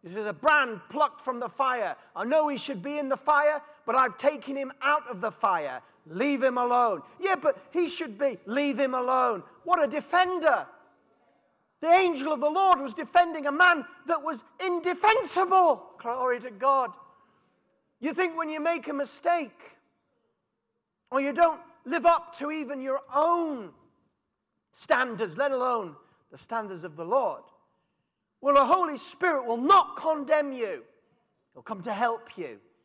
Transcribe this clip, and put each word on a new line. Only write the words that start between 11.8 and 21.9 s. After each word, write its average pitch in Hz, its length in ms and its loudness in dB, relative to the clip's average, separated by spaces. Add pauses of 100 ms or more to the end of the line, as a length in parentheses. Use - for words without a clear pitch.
angel 330 440 4
of 262 60 -4
the 294 100 2
Lord 359 300 4
was 262 160 -8
defending 330 500 2
a 285 60 0
man 330 340 4 (220)
that 311 160 -2
was 294 200 -6 (160)
indefensible. 359 1400 2
Glory 247 400 -2
to 247 100 -12
God. 247 420 0 (1080)
You 277 160 -4
think 339 200 -2
when 330 140 -4
you 311 100 -6
make 330 280 -2
a 294 60 -8
mistake, 285 840 -6 (1300)
or 269 100 0
you 277 120 -2
don't 330 280 2 (240)
live 294 220 0